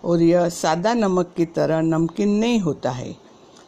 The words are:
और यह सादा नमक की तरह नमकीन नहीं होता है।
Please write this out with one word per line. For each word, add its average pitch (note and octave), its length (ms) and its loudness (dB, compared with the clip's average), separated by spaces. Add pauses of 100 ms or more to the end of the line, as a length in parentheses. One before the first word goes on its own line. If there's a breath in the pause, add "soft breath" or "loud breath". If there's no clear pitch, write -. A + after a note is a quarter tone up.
और E3+ 160 2
यह E3+ 280 4
सादा F3 440 0
नमक F#3+ 440 0
की E3+ 80 0
तरह D#3+ 360 0
नमकीन E3 480 0
नहीं A3 300 0
होता D3 320 -2
है। B2 360 -12 (400 loud breath)